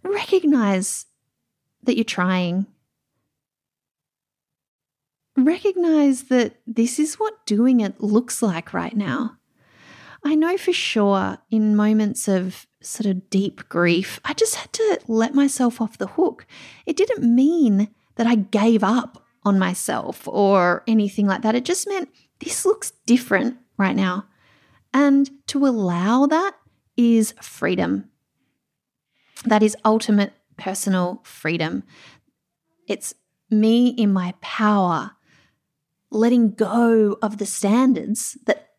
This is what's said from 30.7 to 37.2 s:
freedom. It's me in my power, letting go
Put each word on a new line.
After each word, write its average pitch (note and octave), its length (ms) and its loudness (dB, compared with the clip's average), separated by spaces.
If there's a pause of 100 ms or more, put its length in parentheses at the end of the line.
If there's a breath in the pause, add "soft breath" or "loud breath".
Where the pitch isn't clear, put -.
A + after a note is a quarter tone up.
freedom. E3 580 -6 (1040 soft breath)
It's - 280 -8 (360)
me A3+ 380 4
in A#3 240 0
my F3+ 280 -4
power, G3+ 720 0 (1000)
letting A3+ 440 2
go A3 680 2